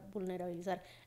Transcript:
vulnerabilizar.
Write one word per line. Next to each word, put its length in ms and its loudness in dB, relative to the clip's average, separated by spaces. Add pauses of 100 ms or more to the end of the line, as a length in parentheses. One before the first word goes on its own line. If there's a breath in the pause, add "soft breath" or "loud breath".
(120)
vulnerabilizar. 680 2 (240 loud breath)